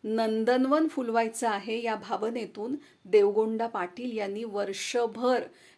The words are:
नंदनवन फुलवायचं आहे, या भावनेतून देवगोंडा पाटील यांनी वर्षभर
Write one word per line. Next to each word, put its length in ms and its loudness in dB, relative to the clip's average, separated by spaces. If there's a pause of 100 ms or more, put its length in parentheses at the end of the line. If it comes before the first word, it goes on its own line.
नंदनवन 840 2
फुलवायचं 600 -2
आहे, 340 -2
या 120 -2
भावनेतून 840 -6 (280)
देवगोंडा 640 4
पाटील 520 -6
यांनी 260 -4
वर्षभर 1000 -2 (360)